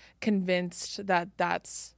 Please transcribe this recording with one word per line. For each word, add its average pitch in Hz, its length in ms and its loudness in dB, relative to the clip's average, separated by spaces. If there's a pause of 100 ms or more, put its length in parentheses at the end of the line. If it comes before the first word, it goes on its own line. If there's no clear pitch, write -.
(200)
convinced 185 840 0
that 180 300 4
that's - 600 -2